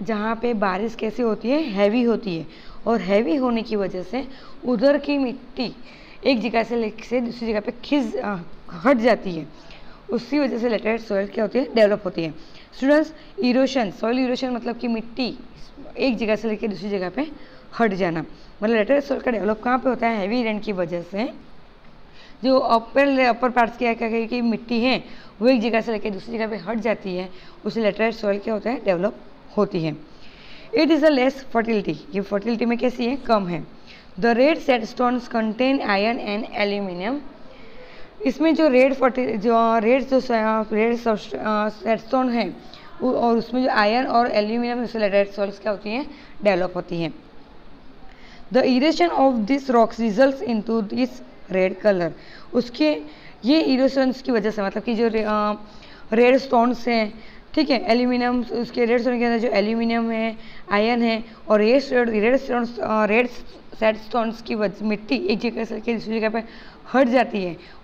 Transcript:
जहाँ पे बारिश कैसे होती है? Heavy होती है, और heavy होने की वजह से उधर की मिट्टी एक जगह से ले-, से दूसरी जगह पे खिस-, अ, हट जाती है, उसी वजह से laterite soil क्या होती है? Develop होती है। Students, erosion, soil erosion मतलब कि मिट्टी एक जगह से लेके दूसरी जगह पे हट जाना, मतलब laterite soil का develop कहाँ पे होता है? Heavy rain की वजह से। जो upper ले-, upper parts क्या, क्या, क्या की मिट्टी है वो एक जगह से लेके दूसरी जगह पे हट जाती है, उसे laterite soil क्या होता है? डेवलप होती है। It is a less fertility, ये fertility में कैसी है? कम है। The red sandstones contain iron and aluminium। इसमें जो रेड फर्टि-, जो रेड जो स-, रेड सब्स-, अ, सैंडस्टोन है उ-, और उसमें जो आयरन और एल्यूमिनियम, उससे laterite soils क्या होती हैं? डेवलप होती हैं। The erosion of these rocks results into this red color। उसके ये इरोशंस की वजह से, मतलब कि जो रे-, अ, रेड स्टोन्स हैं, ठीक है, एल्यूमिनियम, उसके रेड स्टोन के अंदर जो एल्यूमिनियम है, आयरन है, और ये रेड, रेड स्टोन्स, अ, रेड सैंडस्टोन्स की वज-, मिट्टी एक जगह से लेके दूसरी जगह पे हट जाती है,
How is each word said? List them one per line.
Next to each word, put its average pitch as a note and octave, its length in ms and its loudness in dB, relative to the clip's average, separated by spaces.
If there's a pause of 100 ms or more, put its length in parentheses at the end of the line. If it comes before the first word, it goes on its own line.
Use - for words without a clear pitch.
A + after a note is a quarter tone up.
जहाँ G#3+ 340 -2
पे A#3+ 180 -2
बारिश G#3 420 -2
कैसे A3 280 -4
होती A3 260 0
है? D4 120 4
Heavy G#3 420 2
होती F#3 340 0
है, D3+ 80 -8 (420)
और A3 140 2
heavy G#3 340 2
होने B3 260 0
की G#3+ 140 -4
वजह F#3+ 280 -2
से C4 240 -6 (380)
उधर B3 320 4
की C#4+ 200 0
मिट्टी A#3+ 580 -4 (500)
एक A#3+ 160 4
जगह A#3 220 0
से A#3 120 -4
ले-, A3+ 280 -4
से B3 180 -2
दूसरी A#3 260 -6
जगह G#3 120 0
पे G#3 140 -6 (120)
खिस-, C4 300 0
अ, G#3 200 -4 (340)
हट G#3 280 4
जाती G#3+ 340 2
है, D#3 320 -10 (460)
उसी C#4 300 -2
वजह B3 180 0
से A#3 120 0
laterite A3 420 -2
soil G3+ 220 -2
क्या A3+ 100 0
होती G#3 160 0
है? C4 160 -2
Develop G#3 300 4
होती F3 180 -4
है। D#3 80 -4 (440)
Students, D4 380 4 (260)
erosion, B3+ 520 2
soil A#3+ 280 -2
erosion B3+ 300 0
मतलब A#3+ 280 -4
कि B3 100 -6
मिट्टी A3+ 500 -4 (600)
एक B3+ 200 0
जगह G#3+ 180 0
से G#3+ 120 -4
लेके G#3+ 200 -2
दूसरी F#3+ 220 -6
जगह F#3 200 -2
पे C4+ 180 -4 (520)
हट A3 140 2
जाना, E3+ 320 -2 (380)
मतलब A3 220 4
laterite C#4 260 2
soil A#3+ 120 -4
का B3+ 80 0
develop G#3+ 320 -2
कहाँ B3+ 140 0
पे B3+ 120 0
होता A3+ 180 0
है? A3+ 100 0
Heavy G#3 260 -2
rain G#3+ 160 -2
की G#3+ 120 -6
वजह F3 300 -4
से। G#3 280 -6 (1120)
जो C4 160 6
upper A#3+ 460 4
ले-, C4+ 200 4
upper A#3+ 240 2
parts A#3 280 2
क्या, A#3 160 0
क्या, A#3 160 -4
क्या A3+ 160 -2
की A#3+ 160 -2
मिट्टी A#3 380 0
है A#3+ 240 2 (380)
वो A3 60 4
एक C4 140 6
जगह A3 200 2
से A#3 100 -4
लेके G#3+ 200 -2
दूसरी A3 260 -8
जगह A3 100 -2
पे G#3+ 80 -6
हट G3 220 -6
जाती G3+ 380 -2
है, F#3 140 -6 (360)
उसे G#3+ 260 0
laterite A3+ 340 -2
soil G3+ 180 0
क्या A3+ 100 -2
होता G#3 160 -2
है? B3 160 -4
डेवलप F#3+ 300 0 (420)
होती G3 260 0
है। D#3 140 -4 (800)
It D#4 100 6
is D4+ 140 4
a D#4 80 8
less C4+ 240 4 (220)
fertility, G#3 400 0 (200)
ये G3+ 60 -2
fertility G#3+ 440 -2
में A#3 120 0
कैसी A#3+ 280 -2
है? B3+ 100 -2
कम A3 320 0
है। D#3+ 160 -6 (560)
The A#3 180 4
red D4+ 200 4 (120)
sandstones B3 520 0
contain A#3 600 0
iron G#3 460 0
and G#3 160 -4 (180)
aluminium। G3+ 560 -4 (1080)
इसमें D4 300 2
जो D#4+ 120 4
रेड C4 260 6
फर्टि-, B3+ 440 0
जो A3+ 420 4
रेड A#3 280 2
जो C4 120 4
स-, - 80 -4 (460)
रेड A3+ 220 2
सब्स-, A3+ 400 -2
अ, G#3+ 340 -2
सैंडस्टोन A3+ 600 -2
है A#3 240 -2 (480)
उ-, B3+ 140 0
और A#3 220 2
उसमें A#3+ 260 -2
जो C4 60 2
आयरन A3+ 380 2
और A#3 240 2
एल्यूमिनियम, A#3+ 520 0
उससे A3 160 -6
laterite G3+ 400 2
soils G3+ 220 -4
क्या G#3+ 100 -4
होती G3 180 -6
हैं? C4+ 200 -6 (340)
डेवलप F#3 320 2
होती F3 260 -4
हैं। D#3 120 -4 (1400)
The B3 100 4
erosion D4+ 560 2
of B3 280 4
these C4+ 280 0
rocks A3+ 240 4
results C4 480 2
into A3+ 420 0
this B3 200 0 (420)
red F#3 200 2 (140)
color। F3+ 240 2 (440)
उसके D4+ 480 2 (440)
ये D4+ 160 6
इरोशंस C4 600 2
की C4 100 -4
वजह G#3+ 200 2
से, G#3 100 -4
मतलब G3 220 -4
कि A#3+ 120 -2
जो A#3 120 2
रे-, A3 200 0
अ, G#3 260 0 (600)
रेड A#3+ 240 6
स्टोन्स A#3+ 500 2
हैं, A3 260 0 (400)
ठीक D4+ 160 2
है, B3 220 2
एल्यूमिनियम, B3 520 2
उसके A#3 420 -2
रेड A#3 160 2
स्टोन A#3+ 180 0
के A#3+ 60 2
अंदर A#3 140 2
जो A#3 80 0
एल्यूमिनियम A3+ 640 0
है, A3 260 -4 (340)
आयरन A3+ 300 2
है, A3+ 220 0 (260)
और G#3+ 120 6
ये A#3 160 6
रेड, B3 320 2
रेड A3 260 2
स्टोन्स, A#3+ 440 -2
अ, G#3+ 260 0
रेड A3+ 220 2 (520)
सैंडस्टोन्स A3 600 0
की - 140 -4
वज-, G#3 260 -2
मिट्टी G#3+ 340 -2
एक B3 240 0
जगह A#3 260 -4
से A3+ 100 -8
लेके A3+ 180 -4
दूसरी A3+ 260 -4
जगह G#3+ 100 0
पे - 440 -8 (200)
हट B3+ 140 6
जाती A#3 360 2
है, E3+ 140 -6 (260)